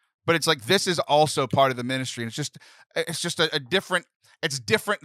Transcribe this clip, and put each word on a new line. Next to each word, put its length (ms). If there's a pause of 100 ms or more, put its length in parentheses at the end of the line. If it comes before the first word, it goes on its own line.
(260)
but 100
it's 100
like, 200
this 200
is 140
also 460
part 240
of 60
the 80
ministry. 380
And 60
it's 80
just, 220 (360)
it's 260
just 200
a, 140
a 40
different, 480 (360)
it's 180
different 440